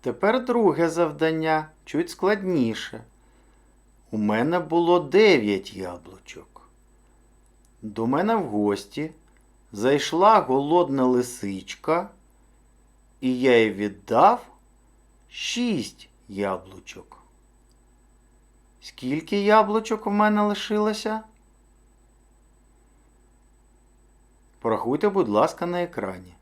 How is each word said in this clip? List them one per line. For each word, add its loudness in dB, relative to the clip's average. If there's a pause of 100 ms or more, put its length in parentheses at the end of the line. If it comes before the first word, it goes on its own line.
Тепер -2
друге 2
завдання, -2 (140)
чуть -4
складніше. -2 (1040)
У -6
мене 0
було 2
дев'ять 2
яблучок. -16 (1120)
До -6
мене 0
в -4
гості -2 (600)
зайшла 2
голодна 0
лисичка, -4 (1120)
і -2
я 6
їй 0
віддав 0 (800)
шість -6 (200)
яблучок. -8 (1600)
Скільки -4
яблучок 2
у -2
мене 2
лишилося? -2 (3250)
Порахуйте, -2
будь 0
ласка, 0
на -4
екрані. -10